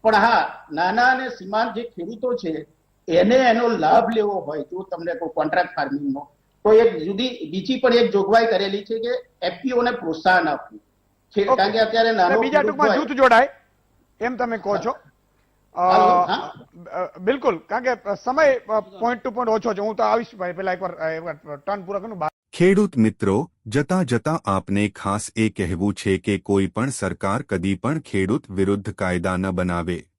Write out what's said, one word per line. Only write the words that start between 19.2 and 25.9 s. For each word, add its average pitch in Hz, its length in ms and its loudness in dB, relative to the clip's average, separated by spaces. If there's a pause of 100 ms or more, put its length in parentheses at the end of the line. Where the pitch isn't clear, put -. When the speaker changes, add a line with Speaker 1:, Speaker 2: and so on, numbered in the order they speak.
Speaker 2:
to 254 80 -4
point 240 160 -2
ઓછો 220 240 0
છે. 190 80 -6
હું 214 140 -4
તો 220 80 0
આવીશ 226 320 0
ભાઈ, 180 180 -8
પહેલા 185 200 -4
એકવાર, 180 220 -8
અ, 160 140 -4
એકવાર 160 460 -10
ટર્ન 196 260 -8
પૂરો 190 180 -6
કરું. 208 180 -12
બા- 156 120 -4 (280)
Speaker 3:
ખેડૂત 190 400 4
મિત્રો, 110 540 0 (140)
જતા 147 380 -2
જતા 160 420 -2
આપને 101 440 0
ખાસ 101 460 -6
એ 110 140 2
કહેવું 95 440 -4